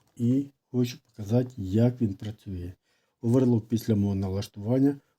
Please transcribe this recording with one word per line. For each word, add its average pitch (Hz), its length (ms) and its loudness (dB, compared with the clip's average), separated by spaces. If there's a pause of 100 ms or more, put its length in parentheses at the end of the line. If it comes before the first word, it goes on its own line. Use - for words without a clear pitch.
(160)
І 127 300 0 (260)
хочу 123 280 -2
показати, 120 580 -2
як 113 440 2
він 107 120 0
працює. 95 600 -12 (480)
Оверлок 120 460 2
після 110 280 0
мого 101 200 2
налаштування. 104 840 -2 (200)